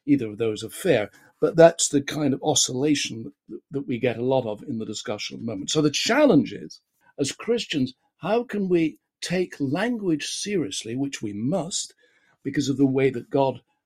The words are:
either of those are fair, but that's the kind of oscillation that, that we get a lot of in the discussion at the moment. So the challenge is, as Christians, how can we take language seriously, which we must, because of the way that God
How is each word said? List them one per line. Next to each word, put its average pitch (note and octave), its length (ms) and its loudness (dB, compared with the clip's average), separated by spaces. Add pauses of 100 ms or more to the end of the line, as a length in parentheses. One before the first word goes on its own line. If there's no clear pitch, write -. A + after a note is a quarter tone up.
either C3+ 220 2
of G#2 100 -10
those G#2+ 240 -2
are A2 80 -10
fair, A#2+ 400 0 (300)
but D#3+ 160 0
that's E3 320 8
the C#3+ 120 2
kind C#3+ 320 -2
of - 120 -4
oscillation C3+ 880 -2 (160)
that, - 120 -14 (120)
that C#3 160 -6
we B2 100 -4
get A#2 200 0
a A#2+ 60 -4
lot C3 220 0
of G#2 160 -8
in A#2 160 -6
the G#2+ 80 -8
discussion G#2 480 -8
at B2+ 60 -12
the A2+ 60 -8
moment. G#2 240 -8
So D3+ 120 2
the D3+ 80 4
challenge G#3 640 4
is, - 280 -14 (380)
as C#3+ 140 -2
Christians, F3+ 640 -2 (240)
how A3 260 -2
can G#3 240 -4
we E3 300 2 (220)
take - 380 -4
language F3+ 680 -2
seriously, D3 680 -6
which C#3 280 -6
we G#2 100 -6
must, C#3+ 640 -4 (500)
because C#3 240 -2
of C#3 80 -2
the C#3 100 4
way C3+ 240 4
that A#2+ 200 -8
God C3+ 320 0 (240)